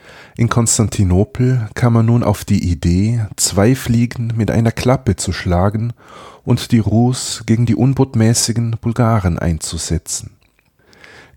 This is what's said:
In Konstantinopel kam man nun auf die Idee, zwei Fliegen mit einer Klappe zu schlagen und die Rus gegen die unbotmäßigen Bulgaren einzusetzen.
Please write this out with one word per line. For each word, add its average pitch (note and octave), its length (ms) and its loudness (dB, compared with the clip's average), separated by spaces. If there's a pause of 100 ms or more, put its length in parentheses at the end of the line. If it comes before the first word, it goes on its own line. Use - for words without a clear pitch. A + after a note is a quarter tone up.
(360)
In A#2 140 0
Konstantinopel A2 1200 0
kam A#2 200 2
man A2+ 120 4
nun A#2 160 2
auf - 220 -2
die F#2+ 260 0
Idee, G2 540 0 (120)
zwei G2+ 380 2
Fliegen A#2 600 -2
mit A2 140 0
einer A#2 220 2
Klappe B2+ 440 0
zu - 160 -4
schlagen G#2 600 -2 (500)
und - 280 0
die A#2 80 4
Rus A2+ 680 0
gegen A2+ 180 2
die A#2 120 2
unbotmäßigen A#2 1040 0
Bulgaren A2+ 580 0
einzusetzen. - 960 -6 (1040)